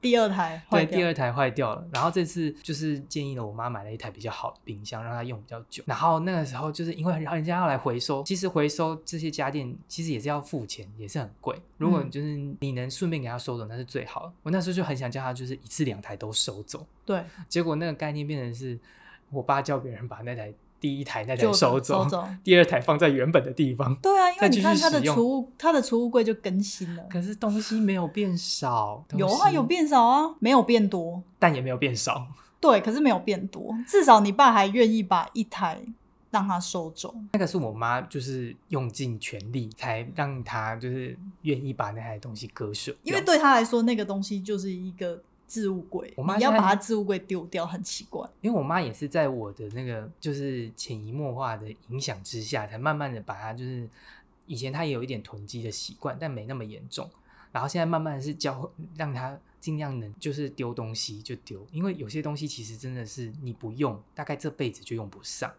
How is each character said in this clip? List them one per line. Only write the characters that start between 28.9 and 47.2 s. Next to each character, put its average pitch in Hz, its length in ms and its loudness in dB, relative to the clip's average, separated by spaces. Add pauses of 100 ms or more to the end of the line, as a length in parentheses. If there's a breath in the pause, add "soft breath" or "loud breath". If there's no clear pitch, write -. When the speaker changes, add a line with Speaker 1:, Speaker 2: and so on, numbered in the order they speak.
Speaker 1:
有 190 120 4
啊， - 20 4
Speaker 2:
东 311 220 6
西 359 60 0
Speaker 1:
有 285 60 4
变 320 240 2
少 277 160 8
啊， 294 360 6
没 202 100 2
有 262 140 8
变 220 260 6
多。 175 340 -4 (160)
Speaker 2:
但 165 160 6
也 127 60 -2
没 131 80 -2
有 127 80 -2
变 127 180 2
少。 123 320 -2 (320 soft breath)
Speaker 1:
对， 247 220 8
可 214 100 0
是 240 80 0
没 294 120 6
有 190 80 4
变 190 300 -2
多， - 280 -8 (100)
至 392 160 6
少 233 180 12
你 202 120 4
爸 254 200 10
还 202 160 6
愿 220 220 6
意 220 120 2
把 180 320 2
一 226 100 0
台 - 380 -4 (480)
让 196 180 2
他 180 100 0
收 170 340 -4
走。 - 220 -10 (180)
Speaker 2:
那 208 60 4
个 185 80 4
是 180 120 0
我 120 120 0
妈 117 300 0
就 165 180 -8
是 127 380 -6 (120)
用 131 200 -2
尽 113 320 -4
全 - 180 -8 (140)
力 123 240 -4
才 120 380 -6
让 139 280 -4
他 113 340 -4
就 123 140 -6
是 127 240 -6 (280)
愿 139 200 0
意 135 120 -4
把 104 160 -4
那 110 100 -10
台 113 180 -10
东 113 160 -12
西 107 120 -10
割 104 260 -8
舍 - 200 -6
掉。 - 100 -12
Speaker 1:
因 330 100 -4
为 392 100 2
对 349 140 8
他 294 180 8
来 233 80 8
说， 233 200 2
那 240 120 4
个 208 80 0
东 196 200 -4
西 196 180 -4
就 202 160 -4
是 190 140 -4
一 185 220 -8
个 175 300 -8 (240)
置 214 220 -4
物 185 140 -2
柜， - 340 -8
Speaker 2:
我 131 60 -6
妈 196 160 2
现 226 40 6
在 247 80 6
Speaker 1:
你 220 40 6
要 220 80 8
把 190 60 6
它 202 80 6
置 214 180 -2
物 208 80 0
柜 196 160 0
丢 190 280 -6